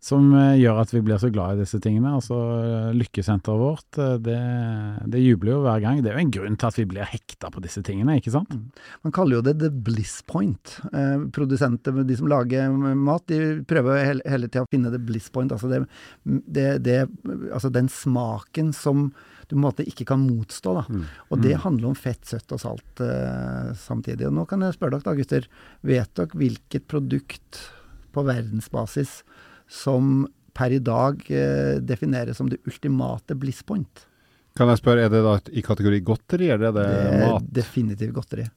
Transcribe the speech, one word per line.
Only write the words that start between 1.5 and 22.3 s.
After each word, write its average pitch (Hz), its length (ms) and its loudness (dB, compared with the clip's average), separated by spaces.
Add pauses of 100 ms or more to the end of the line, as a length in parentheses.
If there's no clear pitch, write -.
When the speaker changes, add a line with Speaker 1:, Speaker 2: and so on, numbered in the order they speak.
Speaker 1:
i 101 80 0
disse 101 180 -4
tingene. 110 320 2
Altså, 120 220 -2 (220)
eh, 113 360 -2
lykkesenteret 107 680 0
vårt, 147 400 -4
eh, 131 160 2
det, 117 220 -2 (760)
det 127 80 4
jubler 113 320 6
jo 143 80 2
hver 117 180 4
gang. 123 220 2
Det 110 80 2
er 107 80 -2
jo 175 60 2
en 139 100 2
grunn 101 240 -2
til 120 100 0
at - 80 -4
vi 117 80 2
blir 95 220 -6
hekta - 480 -12
på 95 80 -12
disse 87 180 -10
tingene, 107 380 0
ikke 117 160 -4
sant? 160 160 -2
Speaker 2:
Mm. 113 140 -8 (400)
Man 156 100 -4
kaller 147 240 4
jo 117 80 0
det 143 140 4
the 156 100 2
bliss 113 460 -2 (100)
point. - 480 -4 (140)
Eh, 139 420 0
produsenter, 135 720 0
de 131 160 0
som 151 100 -2
lager 135 460 2 (220)
mat, 143 320 0
de 156 100 0 (240)
prøver 135 400 2
hele, 139 240 -2
hele 127 240 -2
tiden 127 160 -2
å - 80 -6
finne 123 180 2
the 123 80 -4
bliss 113 300 -6
point. 131 240 -2
Altså 123 160 -4
det, 131 140 0 (420)
det, 139 400 0 (140)
det, 123 180 2 (480)
altså - 260 -4
den 127 160 2
smaken 123 840 -2
som 143 320 0 (340)
du - 120 -14
på 120 60 2
en 143 80 2
måte 147 180 -2
ikke - 240 -10
kan 135 120 2
motstå, 123 520 -2
da. - 160 -2
Speaker 3:
Mm. 104 120 -4 (260)
Speaker 2:
Og - 160 -2
det 123 100 4
Speaker 1:
Mm. 151 80 0
Speaker 2:
handler 123 300 0
om 135 60 -2
fett, - 280 -8
søtt - 280 -10